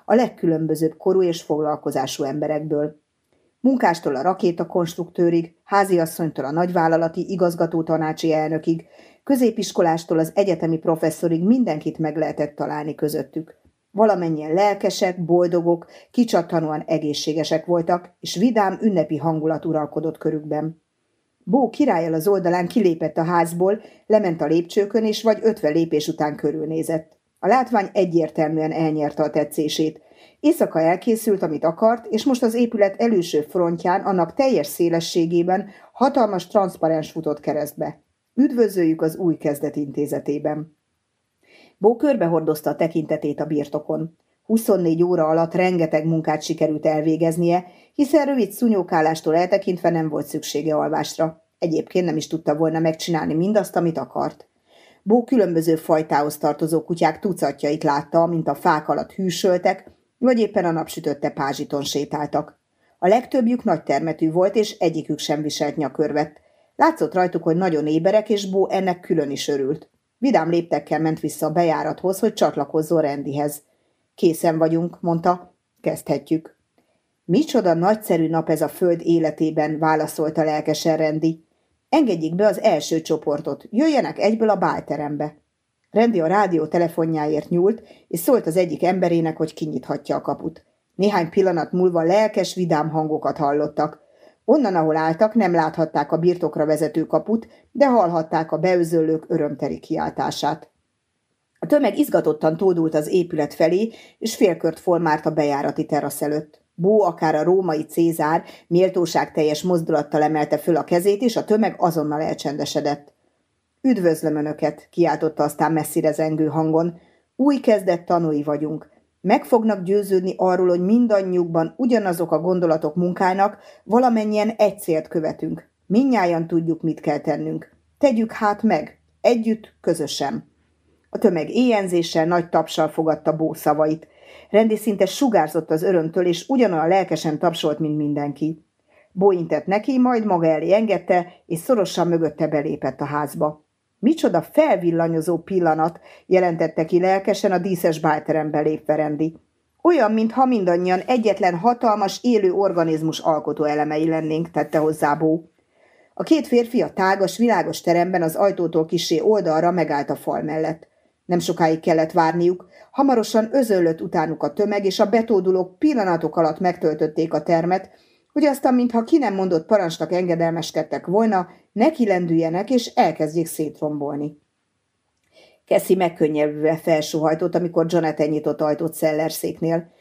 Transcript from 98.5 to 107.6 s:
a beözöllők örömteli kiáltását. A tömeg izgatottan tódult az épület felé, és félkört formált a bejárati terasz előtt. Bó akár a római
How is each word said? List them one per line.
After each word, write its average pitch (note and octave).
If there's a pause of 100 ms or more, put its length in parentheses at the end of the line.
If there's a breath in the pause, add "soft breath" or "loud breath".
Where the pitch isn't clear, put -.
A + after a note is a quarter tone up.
a D#3
beözöllők E3
örömteli D3
kiáltását. D3+ (880)
A -
tömeg C#4
izgatottan E3
tódult E3+
az D3+
épület E3+
felé, F#3 (280 loud breath)
és -
félkört E3+
formált E3
a D#3+
bejárati D3+
terasz C#3+
előtt. D3+ (120)
Bó G3+
akár E3
a D3+
római E3+